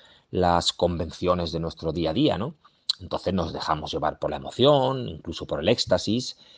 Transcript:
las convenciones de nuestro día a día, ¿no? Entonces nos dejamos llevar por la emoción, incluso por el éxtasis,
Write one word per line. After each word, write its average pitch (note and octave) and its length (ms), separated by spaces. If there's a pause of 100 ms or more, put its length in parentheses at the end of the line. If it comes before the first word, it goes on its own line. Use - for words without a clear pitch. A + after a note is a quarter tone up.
(300)
las F2 420
convenciones F2 800
de D#2+ 80
nuestro E2 320
día D3+ 180
a - 40
día, A2+ 240
¿no? C3 160 (460)
Entonces F#2 340
nos E2+ 180
dejamos D2+ 400
llevar D2 260
por D2+ 120
la D2 60
emoción, C3 720
incluso - 380
por D2 140
el E2 80
éxtasis, A#2 680 (200)